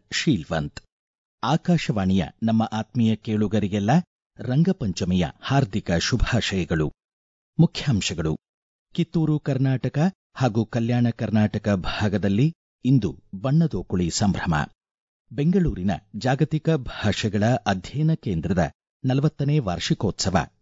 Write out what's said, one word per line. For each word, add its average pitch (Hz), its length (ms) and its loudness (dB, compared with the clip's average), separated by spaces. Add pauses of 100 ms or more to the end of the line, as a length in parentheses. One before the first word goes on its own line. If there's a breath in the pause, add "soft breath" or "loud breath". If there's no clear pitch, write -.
(120)
ಶೀಲ್ವಂತ್. 80 680 -4 (640)
ಆಕಾಶವಾಣಿಯ 110 800 0 (180)
ನಮ್ಮ 113 280 2
ಆತ್ಮೀಯ 110 440 0
ಕೇಳುಗರಿಗೆಲ್ಲ 104 760 0 (500)
ರಂಗಪಂಚಮಿಯ 110 880 0 (140)
ಹಾರ್ದಿಕ 117 500 -2
ಶುಭಾಶಯಗಳು. 85 1000 0 (680)
ಮುಖ್ಯಾಂಶಗಳು. 95 800 0 (560)
ಕಿತ್ತೂರು 156 460 0
ಕರ್ನಾಟಕ 131 580 0 (380)
ಹಾಗೂ 110 300 0
ಕಲ್ಯಾಣ 120 420 0 (100)
ಕರ್ನಾಟಕ 107 520 0
ಭಾಗದಲ್ಲಿ 101 840 0 (320)
ಇಂದು 120 320 2 (240)
ಬಣ್ಣದೋಕುಳಿ 101 680 0
ಸಂಭ್ರಮ. 85 460 0 (760)
ಬೆಂಗಳೂರಿನ 143 600 0 (240)
ಜಾಗತಿಕ 139 540 0
ಭಾಷೆಗಳ 110 760 -2 (220)
ಅಧ್ಯಯನ 135 480 0
ಕೇಂದ್ರದ 82 580 -2 (340)
ನಲವತ್ತನೇ 143 540 0
ವಾರ್ಷಿಕೋತ್ಸವ 92 760 -2 (240)